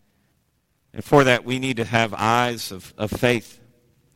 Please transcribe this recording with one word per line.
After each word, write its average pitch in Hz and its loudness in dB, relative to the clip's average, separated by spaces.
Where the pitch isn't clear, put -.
And - -12
for 143 6
that, 120 2
we 127 -4
need 131 -4
to 113 -2
have 113 0
eyes 117 -2
of, 92 -16
of 107 -6
faith - -2